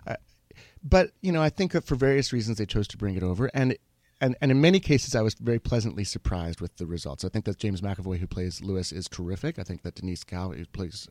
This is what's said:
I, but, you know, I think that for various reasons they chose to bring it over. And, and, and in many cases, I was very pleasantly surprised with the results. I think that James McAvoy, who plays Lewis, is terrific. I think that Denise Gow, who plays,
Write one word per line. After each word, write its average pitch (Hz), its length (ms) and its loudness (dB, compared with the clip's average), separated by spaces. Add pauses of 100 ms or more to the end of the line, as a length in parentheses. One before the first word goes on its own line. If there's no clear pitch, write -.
I, - 120 -6 (680)
but, 185 280 6 (100)
you 185 100 0
know, 160 100 4
I 156 80 4
think 180 220 0
that 170 140 0
for 147 100 0
various 135 380 4
reasons 113 240 0
they 107 80 -2
chose 104 240 0
to - 80 -14
bring 98 180 -2
it 90 80 0
over. 92 300 0
And, 131 240 2 (420)
and, 127 220 2
and 139 100 4
in 135 100 8
many 180 180 8
cases, - 360 2
I 113 60 4
was 110 140 2
very 117 240 0
pleasantly 110 440 -2
surprised 87 580 -4
with 85 160 -8
the 87 80 -6
results. 80 400 -6
I 92 40 -2
think 107 160 -4
that 98 120 -2
James 95 240 -4
McAvoy, 95 380 -4
who 90 80 -4
plays 90 340 -6
Lewis, 92 300 -4
is 87 180 -10
terrific. 95 500 -6
I 98 40 -10
think 90 200 -10
that 87 120 -8
Denise 92 280 -8
Gow, 92 280 -8
who 76 140 -10
plays, - 460 -10